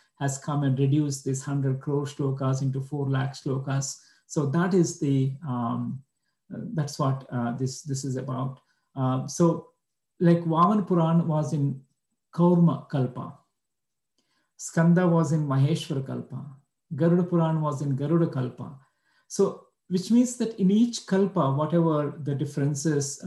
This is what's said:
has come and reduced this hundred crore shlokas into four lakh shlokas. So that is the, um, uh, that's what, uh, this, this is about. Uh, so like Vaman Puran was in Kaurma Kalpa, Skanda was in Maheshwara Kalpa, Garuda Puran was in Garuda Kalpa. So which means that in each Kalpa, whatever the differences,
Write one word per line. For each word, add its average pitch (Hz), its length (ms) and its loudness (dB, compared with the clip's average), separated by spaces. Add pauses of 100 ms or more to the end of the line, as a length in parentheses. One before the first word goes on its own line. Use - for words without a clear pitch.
(200)
has 139 180 -2
come 147 260 -4
and 131 160 2
reduced 143 460 0
this 135 180 -4
hundred 135 380 -2
crore 143 240 -2
shlokas 135 560 -2
into 135 180 -2
four 135 300 -6
lakh 135 240 -2
shlokas. 135 680 -4 (280)
So 147 180 -2
that 170 280 0
is 170 260 2
the, 135 340 0 (120)
um, 120 560 -4 (520)
uh, - 60 -10 (140)
that's 147 240 -4
what, 135 320 -2
uh, 120 240 -4
this, 127 280 -6
this 139 240 -8
is 127 100 -4
about. 131 440 -6 (360)
Uh, 131 320 -2
so 165 400 0 (540)
like 170 240 6
Vaman 175 420 2
Puran 170 400 2
was 151 240 0
in 139 300 -2 (520)
Kaurma 170 560 4
Kalpa, - 440 -4 (1200)
Skanda 170 520 4
was 165 240 2
in 151 120 0
Maheshwara 139 600 0
Kalpa, 127 400 -10 (500)
Garuda 170 280 4
Puran 160 360 2
was 143 220 -2
in 139 140 0
Garuda 156 320 2
Kalpa. - 500 -6 (500)
So - 380 -2 (240)
which 180 200 -2
means 240 280 4
that - 220 -4
in 190 120 4
each 233 340 2
Kalpa, 185 460 2
whatever 151 720 0
the 139 100 -4
differences, 139 920 -2